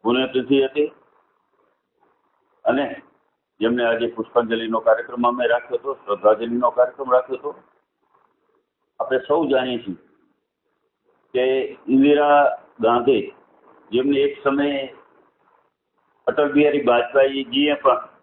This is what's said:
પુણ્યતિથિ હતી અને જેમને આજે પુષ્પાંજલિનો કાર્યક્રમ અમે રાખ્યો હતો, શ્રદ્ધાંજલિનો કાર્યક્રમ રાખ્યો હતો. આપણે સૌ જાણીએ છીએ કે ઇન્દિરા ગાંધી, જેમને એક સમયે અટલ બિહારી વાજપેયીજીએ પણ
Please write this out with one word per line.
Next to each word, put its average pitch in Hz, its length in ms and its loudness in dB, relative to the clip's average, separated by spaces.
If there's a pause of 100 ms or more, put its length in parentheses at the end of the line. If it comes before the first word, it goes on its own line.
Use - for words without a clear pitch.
પુણ્યતિથિ 131 600 0
હતી 147 280 -2 (1700)
અને - 360 -2 (580)
જેમને 120 240 0
આજે 117 240 -2
પુષ્પાંજલિનો 113 720 -4
કાર્યક્રમ 120 480 -2
અમે 123 200 -2
રાખ્યો 120 300 -2
હતો, 139 160 -8
શ્રદ્ધાંજલિનો 110 760 0
કાર્યક્રમ 127 440 -2
રાખ્યો 127 220 0
હતો. 143 200 -10 (1400)
આપણે 131 280 -2
સૌ 151 180 0
જાણીએ 131 320 -2
છીએ 98 180 -10 (1400)
કે 131 440 -2 (100)
ઇન્દિરા 143 680 4 (220)
ગાંધી, 120 520 0 (600)
જેમને 135 280 0
એક 143 240 -2
સમયે 139 500 -2 (1300)
અટલ 147 240 0
બિહારી 147 360 2
વાજપેયીજીએ 135 880 0
પણ 139 220 2 (280)